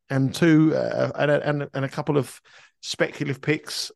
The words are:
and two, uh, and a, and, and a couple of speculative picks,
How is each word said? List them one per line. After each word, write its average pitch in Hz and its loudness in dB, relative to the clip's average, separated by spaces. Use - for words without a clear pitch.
and 135 0
two, 156 6
uh, 127 0
and 143 0
a, 143 0
and, 143 -4
and 135 -4
a - -4
couple 147 -2
of - -4
speculative - -4
picks, - -4